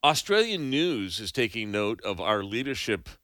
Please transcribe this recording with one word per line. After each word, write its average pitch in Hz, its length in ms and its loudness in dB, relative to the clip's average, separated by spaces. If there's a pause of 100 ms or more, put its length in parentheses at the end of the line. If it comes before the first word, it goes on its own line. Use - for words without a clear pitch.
Australian 185 640 2
News 131 500 0
is 104 120 -8
taking 110 400 -2
note 104 320 0
of 92 180 -4
our 101 220 2
leadership. 113 680 -4 (140)